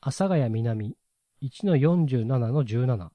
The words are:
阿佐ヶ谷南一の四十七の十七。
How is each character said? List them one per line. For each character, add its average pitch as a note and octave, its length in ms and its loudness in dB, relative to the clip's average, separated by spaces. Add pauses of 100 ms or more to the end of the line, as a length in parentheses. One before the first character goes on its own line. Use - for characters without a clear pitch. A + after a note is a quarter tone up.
阿 - 60 -6
佐 F#3+ 200 -2
ヶ - 100 -2
谷 B2+ 120 0
南 A2 480 -2 (420)
一 - 260 -8
の F3 120 4
四 D#3+ 300 4
十 B2 180 0
七 B2 260 0
の C#3+ 140 0
十 A#2 200 0
七。 G2+ 300 -2